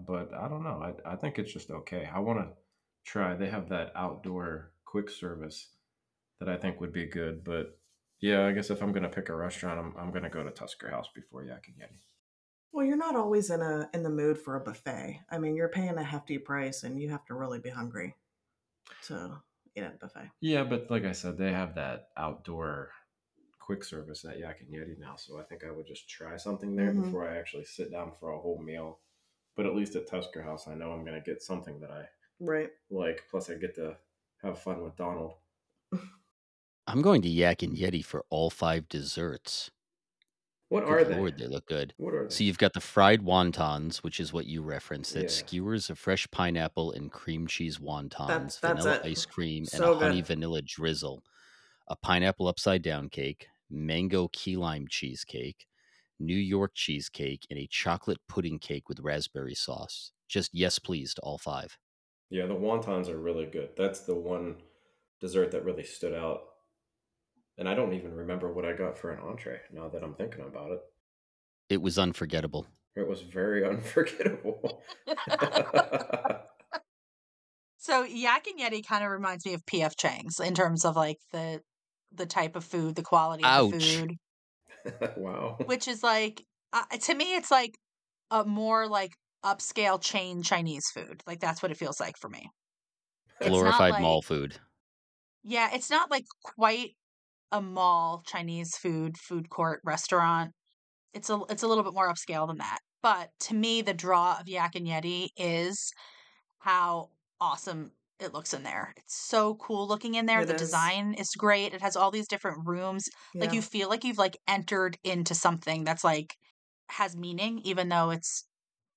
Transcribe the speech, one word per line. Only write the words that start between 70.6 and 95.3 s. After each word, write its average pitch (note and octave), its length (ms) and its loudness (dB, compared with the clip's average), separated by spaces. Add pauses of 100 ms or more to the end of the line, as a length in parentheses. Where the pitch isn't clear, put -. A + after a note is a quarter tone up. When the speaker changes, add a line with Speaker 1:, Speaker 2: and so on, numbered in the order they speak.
Speaker 1:
it. - 80 -4 (920)
Speaker 3:
It G2 100 4
was F2 180 2
unforgettable. D#2+ 680 0 (280)
Speaker 1:
It G2 140 -2
was F2+ 140 -4
very F#2+ 420 0
<laughs> F#2+ 40 2
unforgettable. - 1120 0 (240)
<laughs> - 1400 2 (1400)
Speaker 4:
So C4+ 240 4
Yak A#3+ 460 4
and F#4 100 -8
Yeti A3 260 -2
kinda G#3 240 2
reminds F#3+ 380 -2
me F3+ 80 0
of E3 100 -4
P F3 180 0
F - 140 2
Chang's D#3 440 0
in F3+ 140 2
terms E3 300 4
of, E3 120 4
like, D#3 220 2 (140)
the, D#3+ 280 -4 (500)
the F3+ 160 -6
type E3+ 300 0
of E3+ 80 -6
food, D#3+ 320 -2
the E3+ 60 -2
quality D#3+ 420 4
of B2+ 260 10
the G2 60 0
Speaker 3:
Ouch. D#3+ 80 2
Speaker 4:
food. D#3+ 260 2 (720)
Speaker 1:
<laughs> - 320 -6
Wow. F#2+ 500 -4
Speaker 4:
Which B3 220 -2
is, A#3 140 -4
like, A3 420 2 (280)
uh, A3+ 120 2 (180)
to E4 120 4
me, F4 220 2
it's - 140 -2
like B3 260 6 (540)
a A3 140 4
more, A3 440 4
like, G3 240 2 (320)
upscale G3 580 4
chain F#3 400 0
Chinese E3 500 0
food. - 340 -12
Like, E3+ 140 -10
that's E3 220 0
what F#3 80 2
it D3+ 60 -4
feels D3 240 -4
like - 200 -4
for - 80 -10
me. - 220 -16 (920)
It's - 80 2
not - 20 4
Speaker 3:
Glorified F#2 500 8
mall D#2+ 180 6
Speaker 4:
like D#2 60 0
Speaker 3:
food. C#2+ 320 -2 (840)